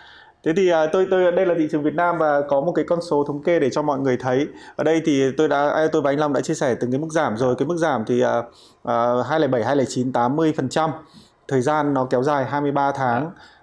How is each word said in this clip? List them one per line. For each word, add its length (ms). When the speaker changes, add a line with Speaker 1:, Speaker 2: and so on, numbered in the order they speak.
Speaker 1:
Thế 120
thì, 140
à, 220
tôi, 180
tôi, 220
đây 140
là 120
thị 120
trường 120
Việt 120
Nam 240
và 300
có 120
một 120
cái 160
con 120
số 180
thống 140
kê 180
để 100
cho 120
mọi 160
người 220
thấy. 260
Ở 80
đây 200
thì 200
tôi 120
đã, 200
à, 140
tôi 100
và 80
anh 80
Long 140
đã 80
chia 140
sẻ 260
từng 100
cái 100
mức 100
giảm 260
rồi. 220
Cái 100
mức 80
giảm 300
thì, 140
à, 220
à, 220
hai 100
lẻ 80
bảy, 160
hai 120
lẻ 120
chín, 240
tám 240
mươi 200
phần 120
trăm. 220
Thời 120
gian 340
nó 160
kéo 120
dài 220
hai 160
mươi 120
ba 200
tháng. 320
Speaker 2:
Dạ. 180